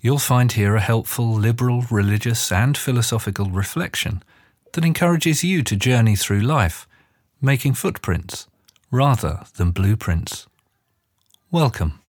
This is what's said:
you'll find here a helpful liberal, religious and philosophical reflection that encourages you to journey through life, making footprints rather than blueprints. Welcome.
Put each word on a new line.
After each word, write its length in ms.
you'll 200
find 320
here 240
a 40
helpful 540
liberal, 560
religious 600
and 260
philosophical 720
reflection 720
that 100
encourages 580
you 220
to 100
journey 400
through 280
life, 440
making 320
footprints 720
rather 500
than 160
blueprints. 720
Welcome. 500